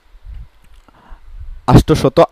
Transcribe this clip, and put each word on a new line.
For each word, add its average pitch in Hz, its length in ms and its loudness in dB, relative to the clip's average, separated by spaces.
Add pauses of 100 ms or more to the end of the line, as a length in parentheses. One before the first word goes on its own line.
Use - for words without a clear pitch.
(1700)
আটশত 131 540 2 (120)